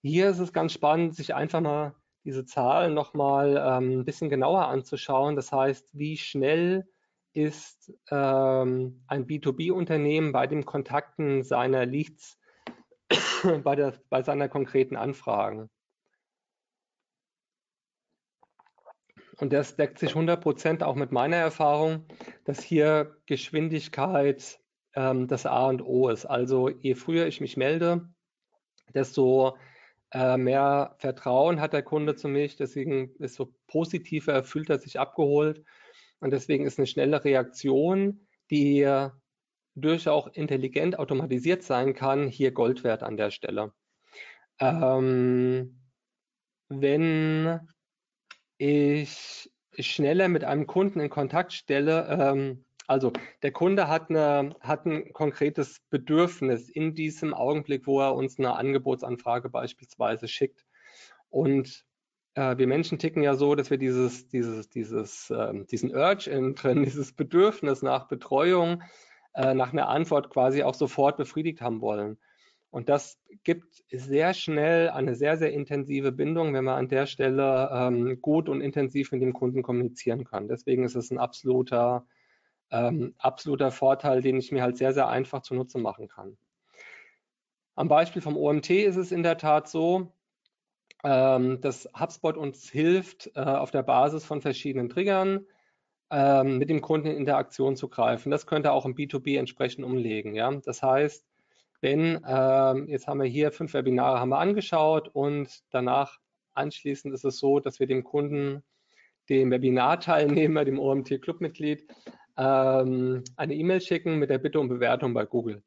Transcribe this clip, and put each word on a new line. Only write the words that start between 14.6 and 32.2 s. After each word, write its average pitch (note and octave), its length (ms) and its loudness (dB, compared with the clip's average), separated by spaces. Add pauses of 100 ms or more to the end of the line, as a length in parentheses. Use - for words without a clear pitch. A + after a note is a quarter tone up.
Anfragen. A2 720 -4 (3750)
Und C#3 160 -4
das D3 240 0
deckt - 220 -2
sich - 160 -4
hundert E3 260 0
Prozent D#3+ 420 -2
auch D3+ 120 0
mit C3+ 180 -4
meiner C#3 240 0
Erfahrung, D#3 680 0 (380)
dass - 180 -6
hier D3+ 640 2
Geschwindigkeit, D3 1300 -2 (340)
ähm, C3 340 0
das C3 160 -4
A C3 220 2
und C3 160 0
O B2+ 260 2
ist. A2+ 160 -2
Also B2+ 460 0
je C3 240 -2
früher E3 320 -2
ich - 160 -6
mich - 160 -8
melde, E3+ 500 0 (840)
desto, C3 640 2 (540)
äh, B2+ 240 2
mehr C3+ 640 2
Vertrauen C#3 600 2
hat D3+ 120 -2
der C#3+ 100 -2
Kunde D3+ 320 -2
zu D3 140 -8